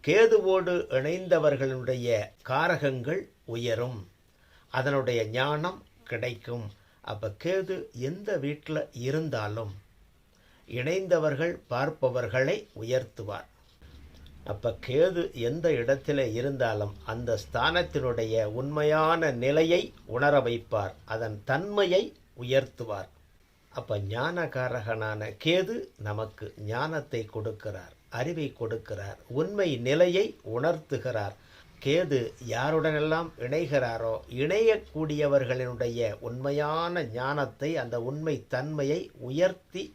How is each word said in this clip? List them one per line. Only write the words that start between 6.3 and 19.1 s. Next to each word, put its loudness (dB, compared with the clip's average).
அப்ப -6
கேது -2
எந்த -6
வீட்டுல -6
இருந்தாலும் -4
இணைந்தவர்கள் 2
பார்ப்பவர்களை 0
உயர்த்துவார். -4
அப்ப -2
கேது 2
எந்த 0
இடத்துல 2
இருந்தாலும் -2
அந்த -2
ஸ்தானத்தினுடைய 0
உண்மையான 2